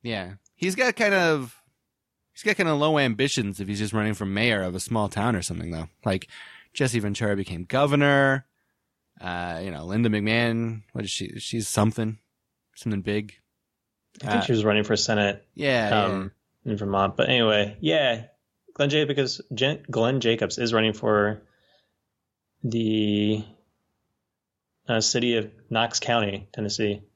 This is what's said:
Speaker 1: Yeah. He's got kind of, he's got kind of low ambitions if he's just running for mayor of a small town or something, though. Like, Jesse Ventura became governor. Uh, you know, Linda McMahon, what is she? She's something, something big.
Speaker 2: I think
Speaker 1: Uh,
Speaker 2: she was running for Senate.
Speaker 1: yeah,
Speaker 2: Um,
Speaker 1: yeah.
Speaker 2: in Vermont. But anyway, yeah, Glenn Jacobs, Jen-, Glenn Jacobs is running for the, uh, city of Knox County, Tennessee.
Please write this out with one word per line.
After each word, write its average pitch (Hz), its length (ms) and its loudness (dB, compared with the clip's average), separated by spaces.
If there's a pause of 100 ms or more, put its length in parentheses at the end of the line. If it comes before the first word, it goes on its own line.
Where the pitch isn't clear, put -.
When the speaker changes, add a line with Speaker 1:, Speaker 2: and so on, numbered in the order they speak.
Speaker 1:
Yeah. 98 320 -8 (220)
He's 185 200 -2
got 247 200 0
kind 208 180 2
of, 156 420 2 (760)
he's - 100 -20
got 208 140 2
kind 175 120 2
of 147 100 2
low 151 180 4
ambitions 120 640 0
if 95 80 -6
he's 101 120 -2
just 107 140 -2
running 107 220 0
for 101 100 -6
mayor 101 380 0
of 90 100 -4
a 92 60 -6
small 107 300 -2
town 110 260 0
or 90 80 -2
something, 85 260 -6
though. 80 200 -8 (160)
Like, 95 220 -2 (460)
Jesse 120 260 0
Ventura 104 360 -2
became 90 300 -6
governor. 139 840 4 (720)
Uh, 87 440 -6
you 95 60 -6
know, 78 160 -10
Linda 110 240 0
McMahon, 113 720 0 (120)
what 120 120 -6
is 92 60 -8
she? - 280 -8
She's 110 280 -6
something, 110 500 0 (580)
something 104 260 -4
big. 104 340 -4 (880)
Speaker 2:
I - 80 -8
think 101 120 2
Speaker 1:
Uh, - 20 0
Speaker 2:
she 135 60 0
was 110 140 2
running 107 180 4
for 107 140 0
Senate. 101 560 0
Speaker 1:
yeah, 123 360 0 (160)
Speaker 2:
Um, 95 260 -4 (340)
Speaker 1:
yeah. 110 60 -4
Speaker 2:
in 104 60 -2
Vermont. 98 380 0
But - 140 2
anyway, 107 500 2
yeah, 135 460 0 (480)
Glenn 143 160 0
Jacobs, 139 500 0 (140)
Jen-, 135 360 0
Glenn 120 300 2
Jacobs 113 380 0
is 117 160 0
running 110 200 4
for 107 500 2 (1200)
the, 107 840 0 (1400)
uh, 117 140 0
city 120 360 0
of 107 140 -4 (180)
Knox 117 300 0
County, 101 520 -2
Tennessee. 101 520 -4 (120)